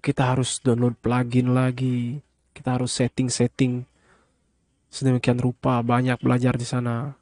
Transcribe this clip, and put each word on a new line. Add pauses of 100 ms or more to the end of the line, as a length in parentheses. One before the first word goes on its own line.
Kita
harus
download
plugin
lagi. (320)
Kita
harus
setting-setting (1040)
sedemikian
rupa.
Banyak
belajar
di
sana.